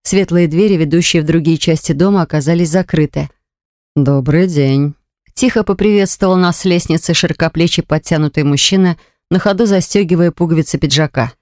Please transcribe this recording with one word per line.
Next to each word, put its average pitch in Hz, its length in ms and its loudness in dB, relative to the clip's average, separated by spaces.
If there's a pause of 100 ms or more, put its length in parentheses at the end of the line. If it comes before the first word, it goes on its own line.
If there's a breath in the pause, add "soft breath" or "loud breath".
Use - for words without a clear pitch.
светлые 175 460 0
двери, 190 280 2
ведущие 160 460 0
в 151 40 -4
другие 165 320 0
части 165 340 -2
дома, 180 320 0
оказались 160 460 -2
закрыты. 151 600 -2 (680)
«Добрый 143 520 2
день», — 143 460 0 (420)
тихо 233 280 0
поприветствовал 196 760 0
нас 175 220 0
с - 60 -10
лестницы 175 480 0
широкоплечий 165 720 -2
подтянутый 156 600 -2
мужчина, 170 540 0 (340 soft breath)
на 180 80 2
ходу 202 260 0
застегивая 180 680 0
пуговицы 160 460 -2
пиджака. 135 640 -2